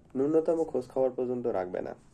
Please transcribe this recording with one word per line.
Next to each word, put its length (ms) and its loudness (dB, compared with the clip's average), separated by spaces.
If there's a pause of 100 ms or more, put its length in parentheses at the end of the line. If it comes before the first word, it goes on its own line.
(140)
ন্যূনতম 500 2
খোঁজ 240 -2
খবর 220 2
পর্যন্ত 360 -2
রাখবে 360 -2
না। 120 -8 (200)